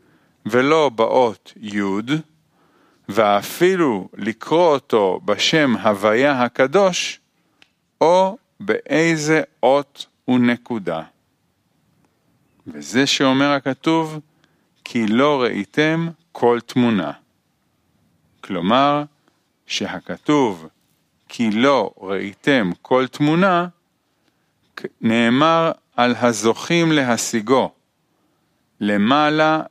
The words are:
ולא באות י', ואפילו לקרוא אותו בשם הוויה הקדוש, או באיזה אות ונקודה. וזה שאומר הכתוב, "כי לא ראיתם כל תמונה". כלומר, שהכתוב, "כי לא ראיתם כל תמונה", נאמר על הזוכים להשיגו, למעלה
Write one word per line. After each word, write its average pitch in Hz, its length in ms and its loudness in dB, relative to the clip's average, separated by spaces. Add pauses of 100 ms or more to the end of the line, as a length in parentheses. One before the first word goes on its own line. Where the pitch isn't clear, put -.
(440)
ולא 139 440 2
באות 113 720 0
י', 104 200 -6 (1300)
ואפילו 107 1080 0
לקרוא 151 560 0
אותו 98 520 0
בשם 123 520 2
הוויה 110 680 2
הקדוש, 156 760 0 (840)
או 185 360 2 (220)
באיזה 151 800 0 (220)
אות 139 420 0 (220)
ונקודה. 117 720 -2 (1700)
וזה 139 400 -2
שאומר 139 440 2
הכתוב, 156 680 -2 (640)
"כי 113 240 -2
לא 135 340 2
ראיתם 151 680 -2 (240)
כל 120 340 0
תמונה". 110 460 0 (1300)
כלומר, 127 640 0 (640)
שהכתוב, 92 1000 -4 (600)
"כי 113 240 -2
לא 120 460 0
ראיתם 98 720 -2 (100)
כל 127 260 0
תמונה", 175 600 0 (1300)
נאמר 135 680 0 (240)
על 120 200 0
הזוכים 120 760 0
להשיגו, 120 800 0 (1080)
למעלה 151 920 0